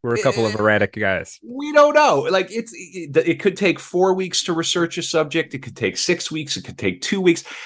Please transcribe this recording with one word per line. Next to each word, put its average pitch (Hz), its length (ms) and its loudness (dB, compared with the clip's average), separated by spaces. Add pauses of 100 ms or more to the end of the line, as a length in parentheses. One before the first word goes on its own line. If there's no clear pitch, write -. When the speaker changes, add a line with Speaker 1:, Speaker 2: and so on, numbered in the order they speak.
Speaker 1:
We're 120 140 -2
a - 80 -2
couple 113 240 2
of 104 80 -2
Speaker 2:
eh, 107 40 -2
Speaker 1:
erratic 104 340 2
guys. 95 500 -4
Speaker 2:
we 277 300 -8
don't 294 200 6
know. 254 280 4
Like, 185 300 0
it's, 226 220 -8
it, 165 440 -10
it 165 240 2
could 185 160 2
take 185 220 0
four 185 340 2
weeks 185 320 -2
to 180 80 -2
research 165 440 -2
a 165 60 -6
subject. 156 500 -2
It 135 60 -8
could 117 160 -14
take 95 220 -2
six - 340 -2
weeks. 156 240 -6
It - 80 -8
could - 140 -16
take - 240 -4
two 202 200 -2
weeks. 170 220 2 (220)